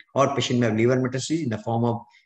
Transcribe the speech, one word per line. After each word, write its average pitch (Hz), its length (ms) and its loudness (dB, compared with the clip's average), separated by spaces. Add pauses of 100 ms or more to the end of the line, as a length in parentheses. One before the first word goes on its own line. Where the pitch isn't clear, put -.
(160)
or 135 180 4
patient 123 260 0
may 120 80 2
have 107 100 0
liver 120 200 4
metastasis 131 460 -2
in 131 60 -4
the 110 100 -4
form 117 240 -2
of 117 180 0 (240)